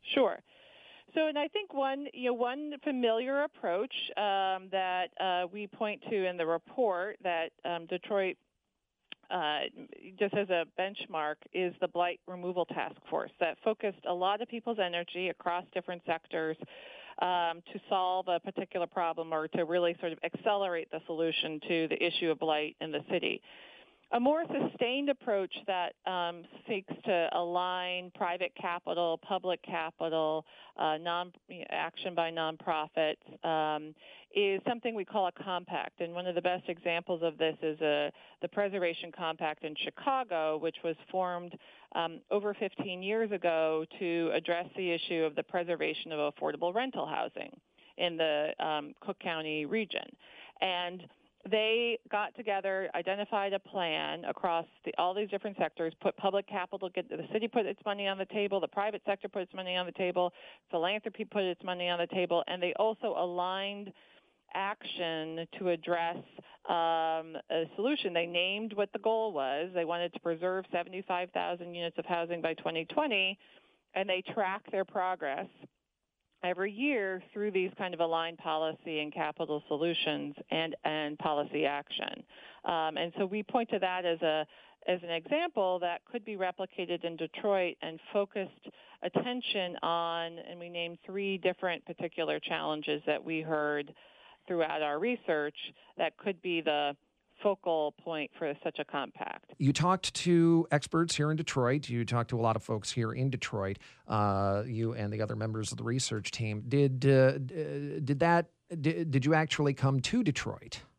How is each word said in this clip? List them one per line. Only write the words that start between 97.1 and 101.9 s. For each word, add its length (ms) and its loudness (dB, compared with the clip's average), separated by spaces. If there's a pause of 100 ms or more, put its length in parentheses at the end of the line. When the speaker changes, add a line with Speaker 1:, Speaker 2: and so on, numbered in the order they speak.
Speaker 1:
focal 500 2 (120)
point 340 -4
for 240 -2
such 160 -6
a 60 -2
compact. 760 -8
Speaker 2:
You 140 6
talked 420 4
to 560 6
experts 460 2
here 160 4
in 40 2
Detroit. 520 2
You 160 0